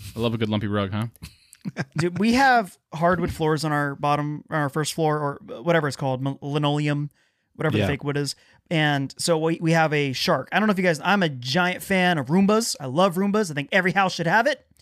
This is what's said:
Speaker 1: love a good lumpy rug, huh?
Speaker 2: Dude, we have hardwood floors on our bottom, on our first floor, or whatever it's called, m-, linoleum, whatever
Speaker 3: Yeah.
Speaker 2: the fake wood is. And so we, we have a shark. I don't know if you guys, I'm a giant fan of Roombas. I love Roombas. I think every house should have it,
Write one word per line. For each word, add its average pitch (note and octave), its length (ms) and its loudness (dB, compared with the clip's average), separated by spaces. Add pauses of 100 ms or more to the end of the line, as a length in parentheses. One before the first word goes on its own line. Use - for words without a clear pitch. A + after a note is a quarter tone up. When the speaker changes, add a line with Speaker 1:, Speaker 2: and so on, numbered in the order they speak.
(160)
Speaker 1:
love A#2 180 -2
a A#2 40 -2
good A2 120 -2
lumpy G#2+ 180 -2
rug, G2+ 240 -2
huh? G#2+ 160 -4 (880)
Speaker 2:
Dude, F3 220 -4
we A3+ 140 2
have B3 440 2 (160)
hardwood E3+ 380 0
floors D#3 340 0
on D#3 60 -2
our D3 240 -2
bottom, D3 540 -2
on D#3+ 80 -4
our D3 120 -2
first D3+ 240 -4
floor, D3+ 260 0 (300)
or A2+ 120 -12
whatever E3 260 2
it's C3 100 -6
called, C3 280 -2
m-, C#3 160 -4
linoleum, D3 680 0 (460)
whatever D3+ 220 0
Speaker 3:
Yeah. G#2 80 2
Speaker 2:
the F#2+ 80 0
fake G#2 100 -8
wood C#3+ 140 -2
is. C#3+ 180 -4 (360)
And D3 460 2
so E3+ 200 2
we, E3 240 0
we E3 120 2
have D#3+ 200 4
a C#3+ 200 0
shark. C3+ 380 0
I F3 80 2
don't G#3+ 80 2
know G#3+ 40 4
if F3+ 60 0
you F#3+ 60 -2
guys, E3+ 200 2
I'm F#3 200 2
a E3 60 2
giant D3 540 -2
fan F3+ 340 2
of B2+ 100 -2
Roombas. G3 520 4
I C#3+ 80 -10
love E3 280 2
Roombas. G3 360 0
I - 20 -8
think C#3+ 180 -6
every F#3 200 2
house F#3+ 220 2
should E3+ 140 -2
have A3 200 4
it, D4 180 -2 (160)